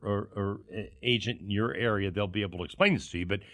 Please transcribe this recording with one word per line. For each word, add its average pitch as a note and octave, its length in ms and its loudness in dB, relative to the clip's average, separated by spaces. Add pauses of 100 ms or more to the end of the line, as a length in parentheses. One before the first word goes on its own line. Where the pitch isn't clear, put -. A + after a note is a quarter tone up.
or, G2+ 320 0
or G2+ 240 -2 (120)
a-, G#2 200 -8 (100)
agent A#2 400 2
in F#2+ 80 -8
your G#2 240 2
area, G2+ 380 2
they'll G2+ 160 0
be G2+ 160 0
able F2+ 160 -4
to F2 60 -4
explain G3 280 4
this - 160 -2
to F2 100 -4
you. F2 60 -2
But, G2+ 140 0 (140)